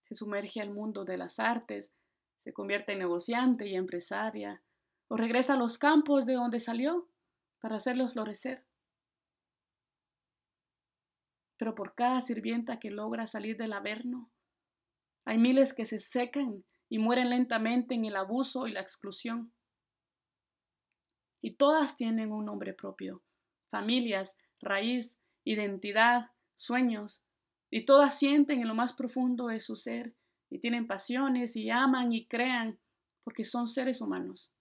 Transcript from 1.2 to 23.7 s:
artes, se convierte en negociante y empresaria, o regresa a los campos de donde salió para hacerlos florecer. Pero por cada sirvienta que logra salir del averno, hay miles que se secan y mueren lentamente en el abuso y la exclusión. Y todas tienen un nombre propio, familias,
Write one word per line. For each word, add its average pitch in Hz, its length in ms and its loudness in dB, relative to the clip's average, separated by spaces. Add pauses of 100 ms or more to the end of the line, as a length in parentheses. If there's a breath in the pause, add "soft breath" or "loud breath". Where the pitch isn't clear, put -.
artes, 220 560 -4 (400)
se - 160 -16
convierte 202 400 -4
en 196 80 -4
negociante 226 680 0
y 190 120 -4
empresaria, 202 840 -6 (480)
o 226 80 -2
regresa 233 360 2
a 262 40 4
los 233 200 0
campos 285 480 6
de 254 80 0
donde 240 260 0
salió 262 500 -2 (500)
para 220 180 -6
hacerlos 247 360 -2
florecer. 226 520 -6 (3000)
Pero 220 180 -4
por 202 200 -8
cada 247 260 2
sirvienta 233 580 -4
que 208 120 -10
logra 220 340 -4
salir 214 320 -6
del 220 160 -4
averno, 233 560 -6 (960)
hay 220 120 2
miles 262 360 6
que 226 120 -4
se 220 120 -4
secan 247 680 -4 (260)
y 220 100 -2
mueren 247 300 4
lentamente 240 680 2
en 226 100 0
el 208 100 -6
abuso 240 520 -2
y 220 40 -4
la 190 100 -6
exclusión. 233 720 -8 (1900)
Y 226 100 -6
todas 294 460 4
tienen 226 340 -2
un 214 140 -6
nombre 196 280 -8
propio, 190 500 -12 (460)
familias, 208 680 0 (220)